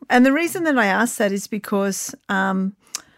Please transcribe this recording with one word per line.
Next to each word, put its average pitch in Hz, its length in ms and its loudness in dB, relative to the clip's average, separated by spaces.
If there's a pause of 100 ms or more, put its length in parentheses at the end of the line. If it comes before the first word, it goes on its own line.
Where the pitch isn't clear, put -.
And 247 200 6
the 269 60 4
reason 339 320 -2
that 285 120 0
I 220 80 4
ask 202 320 0
that 208 140 2
is 196 160 -4
because, 196 640 -4 (160)
um, 190 460 -2 (420)